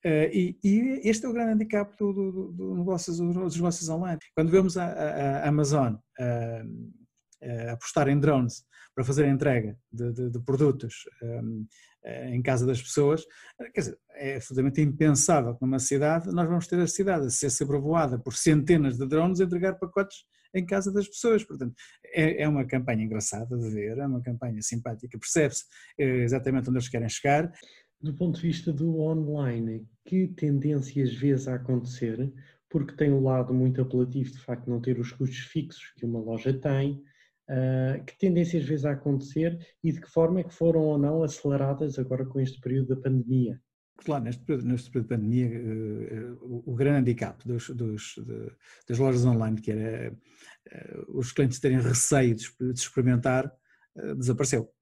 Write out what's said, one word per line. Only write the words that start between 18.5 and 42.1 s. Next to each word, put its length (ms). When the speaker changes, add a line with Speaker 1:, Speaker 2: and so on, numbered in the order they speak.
Speaker 1:
de 100
drones 320
a 40
entregar 340
pacotes 400
em 140
casa 260
das 160
pessoas. 340
Portanto, 320
é, 300
é 60
uma 180
campanha 360
engraçada 540
de 140
ver, 260
é 100
uma 140
campanha 400
simpática, 580
percebe-se, 460
eh, 260
exatamente 440
onde 80
eles 140
querem 180
chegar. 420
Speaker 2:
Do 140
ponto 220
de 60
vista 280
do 280
online, 920
que 240
tendências 840
vês 340
a 60
acontecer? 760
Porque 260
tem 160
o 100
lado 340
muito 260
apelativo, 500
de 100
facto, 280
não 100
ter 200
os 120
custos 280
fixos 580
que 80
uma 160
loja 320
tem. 500
Ah, 580
que 120
tendências 460
vês 200
a 80
acontecer 680
e 80
de 120
que 80
forma 300
é 40
que 80
foram 280
ou 180
não 240
aceleradas 760
agora 280